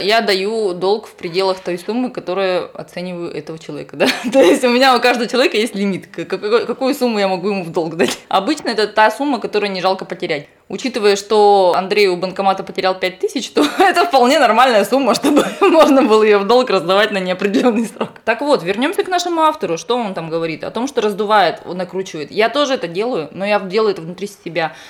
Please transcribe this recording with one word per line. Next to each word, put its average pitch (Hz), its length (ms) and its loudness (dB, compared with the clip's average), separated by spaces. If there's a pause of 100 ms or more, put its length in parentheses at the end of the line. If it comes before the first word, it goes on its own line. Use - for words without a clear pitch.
Я 208 180 2
даю 202 540 -2
долг 190 340 -2
в - 60 -20
пределах 185 480 -2
той 180 160 -6
суммы, 233 320 -4
которую 180 680 -4
оцениваю 175 560 -10
этого 156 240 -10
человека, 147 380 -14
да. 165 120 0 (120)
<laughs> 233 140 -6
То 269 80 6
есть 339 240 6
у 240 40 4
меня 254 240 4
у 233 60 4
каждого 240 300 2
человека 254 260 0
есть 214 180 -2
лимит, 196 340 -4
к-, - 180 -10
к-, 208 400 -2
какую 262 280 -2
сумму 240 260 -2
я 196 100 0
могу 185 220 -4
ему 196 120 -4
в 165 80 -10
долг 160 240 -4
дать. 147 320 -2
Обычно 208 440 -2
это 214 160 0
та 214 220 4
сумма, 277 300 -2
которую 208 320 -2
не 190 100 -6
жалко 190 220 0
потерять. 170 460 -6 (180)
Учитывая, 208 480 0
что 202 640 4
Андрей 202 300 2
у 180 100 0
банкомата 190 460 -2
потерял 185 360 -4
пять 185 200 -4
тысяч, 381 320 -6
то 302 120 2 (100)
<laughs> - 60 -10
это 349 260 2
вполне 269 320 4
нормальная 233 460 4
сумма, 247 320 0
чтобы 294 380 2
<laughs> - 80 -2
можно 302 420 6
было 220 200 6
её 208 160 6
в 196 60 -2
долг 240 240 2
раздавать 190 420 2
на 202 80 -2
неопределённый 202 640 0
срок. - 240 -8 (160)
Так 339 160 -2
вот, 285 220 2
вернёмся 254 420 -2
к - 20 -10
нашему 359 360 -2
автору. 302 340 0
Что 233 180 -4
он 220 180 -4
там 165 160 -8
говорит? 165 360 -6
О - 60 -8
том, 240 180 -4
что 269 100 -4
раздувает, 208 680 2
накручивает. 180 640 -8
Я 214 180 0
тоже 269 240 0
это 170 160 -6
делаю, 185 420 -4
но 185 140 -8
я 208 160 0
делаю 202 320 -2
это 170 80 -8
внутри 175 260 -12
себя. 165 460 -6 (160)